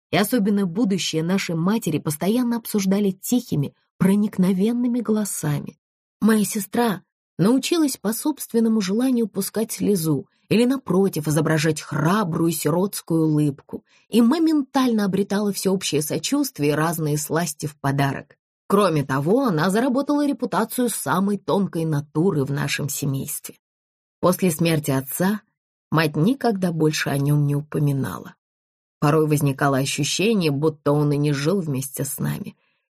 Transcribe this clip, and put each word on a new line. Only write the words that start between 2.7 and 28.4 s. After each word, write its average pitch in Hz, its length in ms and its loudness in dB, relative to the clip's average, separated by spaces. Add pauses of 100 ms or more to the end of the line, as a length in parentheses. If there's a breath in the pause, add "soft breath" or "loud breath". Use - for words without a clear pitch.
тихими, 185 600 -2 (240)
проникновенными 208 1000 2
голосами. 202 800 -4 (420)
Моя 214 220 4
сестра 220 580 -2 (360)
научилась 269 600 2
по 214 160 -4
собственному 226 680 0
желанию 233 460 0
пускать 202 440 -4
слезу 160 560 0 (220)
или, 214 160 4
напротив, 190 640 0
изображать 156 540 0
храбрую 165 720 0
сиротскую 170 760 -2
улыбку 151 580 -2 (260 soft breath)
и 208 120 4
моментально 262 840 2
обретала 196 460 0
всеобщее 190 500 -2
сочувствие 151 720 -2
и 147 40 0
разные 156 420 -2
сласти 160 480 -4
в 143 120 -8
подарок. 139 600 -2 (300)
Кроме 180 360 2
того, 147 420 0
она 175 240 2
заработала 277 560 0
репутацию 240 640 -2
самой 196 480 -2
тонкой 175 480 -2
натуры 151 600 0
в 135 60 -6
нашем 143 380 -4
семействе. - 680 -6 (640)
После 180 300 2
смерти 165 420 0
отца 180 500 -2 (500)
мать 156 240 0
никогда 190 560 0
больше 156 380 0
о 139 80 -2
нем 147 280 2
не 143 100 0
упоминала. 139 800 -4 (640)